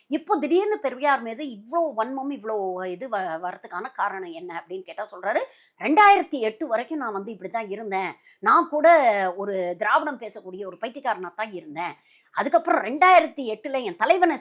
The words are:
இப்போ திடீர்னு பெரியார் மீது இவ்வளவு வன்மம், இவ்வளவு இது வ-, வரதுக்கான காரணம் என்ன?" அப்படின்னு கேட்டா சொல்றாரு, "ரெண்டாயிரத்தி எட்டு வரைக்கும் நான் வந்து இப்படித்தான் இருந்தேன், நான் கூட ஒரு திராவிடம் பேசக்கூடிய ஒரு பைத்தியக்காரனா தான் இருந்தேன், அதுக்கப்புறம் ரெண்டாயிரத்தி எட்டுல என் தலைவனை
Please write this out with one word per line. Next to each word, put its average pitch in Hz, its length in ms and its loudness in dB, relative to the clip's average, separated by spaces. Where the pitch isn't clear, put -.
இப்போ 320 300 -2
திடீர்னு 370 420 0
பெரியார் 262 440 0
மீது 233 280 -10
இவ்வளவு 247 460 -4
வன்மம், 269 360 -4
இவ்வளவு 196 580 -6
இது 180 180 -10
வ-, 185 320 -4
வரதுக்கான 180 520 -10
காரணம் 190 380 -4
என்ன?" 165 340 -12
அப்படின்னு 185 180 -12
கேட்டா 196 300 -12
சொல்றாரு, 196 260 -2
"ரெண்டாயிரத்தி 320 640 4
எட்டு 220 260 -4
வரைக்கும் 247 320 -4
நான் 240 140 -6
வந்து 196 180 -8
இப்படித்தான் 190 380 -10
இருந்தேன், 190 440 -6
நான் 330 300 4
கூட 302 200 4
ஒரு 190 420 -4
திராவிடம் 277 400 0
பேசக்கூடிய 196 480 -12
ஒரு 180 140 -12
பைத்தியக்காரனா 226 540 -6
தான் 220 180 -8
இருந்தேன், 160 400 -8
அதுக்கப்புறம் 320 520 2
ரெண்டாயிரத்தி 302 720 4
எட்டுல 262 280 -4
என் 190 140 -6
தலைவனை 320 440 2